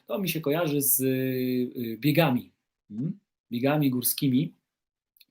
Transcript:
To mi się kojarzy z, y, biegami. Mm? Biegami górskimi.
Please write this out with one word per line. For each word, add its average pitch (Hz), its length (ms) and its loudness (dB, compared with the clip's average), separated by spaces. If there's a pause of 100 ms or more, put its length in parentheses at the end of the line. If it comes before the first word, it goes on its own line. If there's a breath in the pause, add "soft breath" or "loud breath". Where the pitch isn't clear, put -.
To - 120 -4
mi 190 100 -2
się 156 120 -2
kojarzy 147 420 0
z, - 180 0
y, 127 1000 -2
biegami. 135 520 2 (380)
Mm? 131 280 -6 (320)
Biegami 135 400 2
górskimi. 131 640 0 (760)